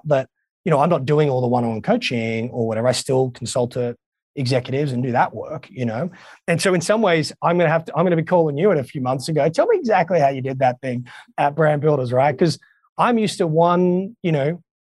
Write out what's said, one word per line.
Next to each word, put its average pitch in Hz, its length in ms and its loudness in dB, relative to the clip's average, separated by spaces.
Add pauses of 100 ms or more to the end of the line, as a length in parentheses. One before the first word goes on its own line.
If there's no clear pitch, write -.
that, 139 240 0 (360)
you 170 60 -2
know, 147 100 4
I'm 156 100 2
not 151 140 0
doing 147 240 2
all 127 120 0
the 123 80 0
one-on-one 117 340 -2
coaching 117 680 -2
or 123 180 -4
whatever. 113 180 -2
I 127 60 4
still 131 400 -2
consult 123 400 -4
to 120 240 -6 (400)
executives 131 560 -2
and 123 100 -2
do 127 100 -2
that 143 220 0
work, - 360 -12
you 127 140 -6
know? 120 260 -4 (360)
And 170 160 0
so 190 100 2
in 180 80 2
some 214 220 0
ways, 170 300 0 (100)
I'm 175 160 2
gonna 170 120 4
have 165 160 0
to, - 100 -12
I'm 165 80 2
gonna 175 120 2
be 160 60 2
calling 160 340 0
you 190 140 2
in 165 80 2
a 131 60 -2
few 139 160 -10
months 127 280 -4
and 165 80 -4
go, 147 120 2
"Tell 285 180 0
me 466 100 2
exactly 196 440 2
how 139 80 4
you 139 120 -2
did 131 200 -6
that 127 200 2
thing 120 260 -6 (300)
at 143 180 0
Brand 151 280 2
Builders," 135 300 0
right? 131 260 2
'Cause 170 200 2 (380)
I'm 226 220 2
used 214 200 -2
to 180 80 0
one, 180 760 2
you 180 100 -2
know, 151 300 -2 (280)